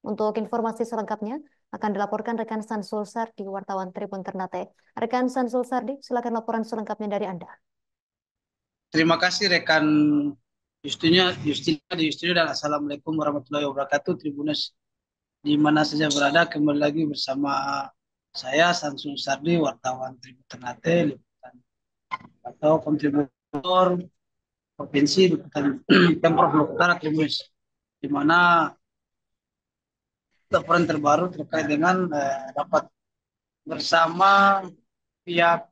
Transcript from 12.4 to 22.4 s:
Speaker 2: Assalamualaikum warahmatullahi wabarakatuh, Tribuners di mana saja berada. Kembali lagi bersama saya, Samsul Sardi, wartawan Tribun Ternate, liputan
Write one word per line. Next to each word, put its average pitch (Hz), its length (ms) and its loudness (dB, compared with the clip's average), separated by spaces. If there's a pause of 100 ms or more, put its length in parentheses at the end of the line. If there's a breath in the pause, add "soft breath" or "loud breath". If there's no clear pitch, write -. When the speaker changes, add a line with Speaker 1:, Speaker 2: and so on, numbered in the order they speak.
Speaker 2:
Assalamualaikum 147 640 -4
warahmatullahi 147 480 -2
wabarakatuh, 139 560 -2
Tribuners 147 560 -6 (640)
di 147 160 2
mana 151 320 4
saja 151 240 -2
berada. 143 400 2
Kembali 147 320 0
lagi 151 240 0
bersama 139 800 -4 (480)
saya, 160 400 2
Samsul 143 400 -8
Sardi, 139 400 -2
wartawan 131 640 -4
Tribun - 260 -20
Ternate, 147 680 -2
liputan - 400 -20 (880)